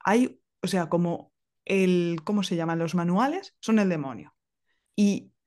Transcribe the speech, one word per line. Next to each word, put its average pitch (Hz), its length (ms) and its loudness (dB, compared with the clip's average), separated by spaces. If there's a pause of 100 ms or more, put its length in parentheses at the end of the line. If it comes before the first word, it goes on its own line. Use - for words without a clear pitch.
hay, 240 400 0 (220)
o - 60 -4
sea, 175 200 -2
como 170 440 -2 (320)
el, 180 600 2
¿cómo 208 180 0
se 185 140 -2
llaman? 165 220 -2
Los 165 160 -2
manuales 214 640 -2
son 220 180 2
el 202 100 2
demonio. 135 460 -6 (600)
Y, - 380 0 (140)